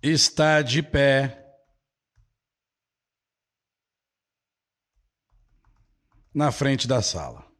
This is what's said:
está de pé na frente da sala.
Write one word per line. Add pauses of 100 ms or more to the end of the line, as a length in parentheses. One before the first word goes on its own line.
está
de
pé (4000)
na
frente
da
sala. (120)